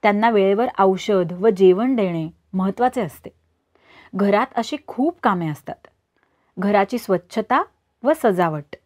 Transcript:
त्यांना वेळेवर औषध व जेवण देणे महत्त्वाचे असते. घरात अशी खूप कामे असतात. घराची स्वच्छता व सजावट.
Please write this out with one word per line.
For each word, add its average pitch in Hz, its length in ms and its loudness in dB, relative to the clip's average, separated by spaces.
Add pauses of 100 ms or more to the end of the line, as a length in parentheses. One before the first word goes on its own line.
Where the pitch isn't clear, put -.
त्यांना 208 280 2
वेळेवर 202 380 2 (120)
औषध 190 540 0
व 180 160 0
जेवण 196 460 4
देणे 170 340 -2 (240)
महत्त्वाचे 196 480 -2
असते. - 280 -10 (840)
घरात 202 400 0
अशी 233 220 -6 (100)
खूप 302 360 -4
कामे 180 240 0
असतात. - 400 -10 (720)
घराची 202 380 0
स्वच्छता 226 680 -2 (400)
व 254 120 2
सजावट. 175 600 -2 (100)